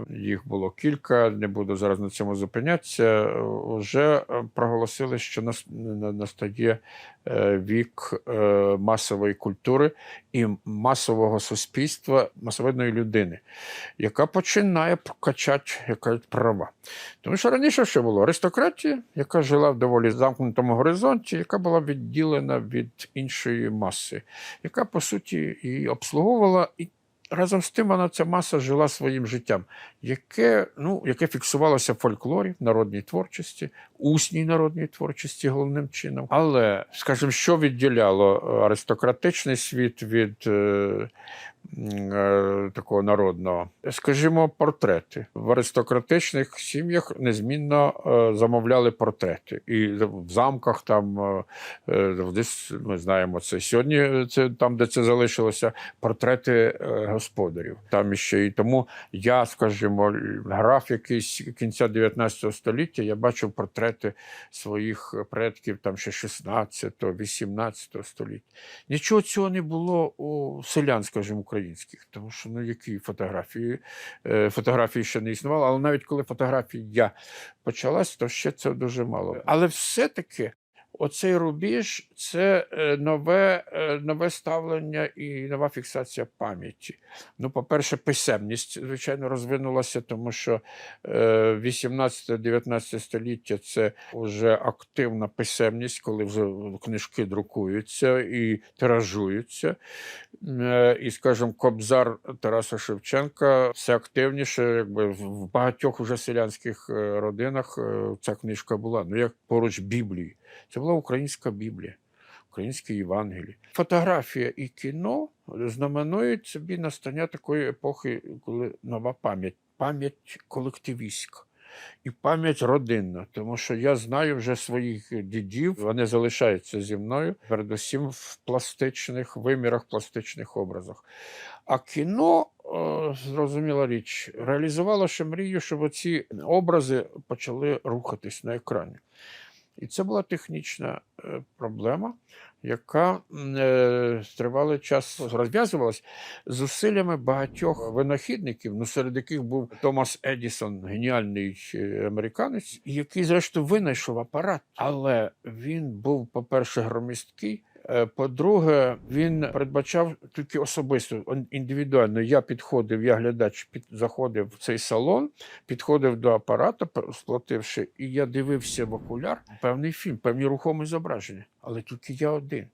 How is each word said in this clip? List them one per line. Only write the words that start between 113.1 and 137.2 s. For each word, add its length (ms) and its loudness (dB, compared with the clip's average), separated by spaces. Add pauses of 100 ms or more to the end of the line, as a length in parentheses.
Фотографія 840 0
і 120 -10
кіно 640 -6 (180)
знаменують 1000 -4
собі 320 -10
настання 500 -6
такої 420 -4
епохи, 520 -6 (240)
коли 260 -6 (120)
нова 380 -6
пам'ять, 340 -4 (220)
пам'ять 720 -6
колективістська 960 -10 (600)
і 80 -8
пам'ять 500 0
родинна, 720 0
тому 260 -6
що 180 -4
я 200 2
знаю 400 -2
вже 200 -2
своїх 680 -6
дідів, 560 -4
вони 260 0
залишаються 760 2
зі 160 -6
мною, 380 -4 (120)
передусім 600 -4
в 380 -16
пластичних 920 -4
вимірах, 520 0
пластичних 680 -8
образах. 480 -8 (600)
А 140 0
кіно, 640 2
е, 680 -4 (100)
зрозуміла 600 0
річ, 520 -6
реалізувало 680 0
ще 180 -6
мрію, 340 -4
щоб 220 -4
оці 440 -2 (180)
образи 640 4 (220)